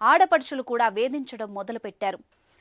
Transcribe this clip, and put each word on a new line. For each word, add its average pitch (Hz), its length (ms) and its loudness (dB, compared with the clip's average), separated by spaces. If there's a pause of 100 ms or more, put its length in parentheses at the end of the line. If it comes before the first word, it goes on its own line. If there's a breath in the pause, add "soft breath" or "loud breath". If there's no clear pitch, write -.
ఆడపడుచులు 294 640 4
కూడా 240 240 0
వేధించడం 226 680 -4
మొదలుపెట్టారు. 196 640 -8 (420)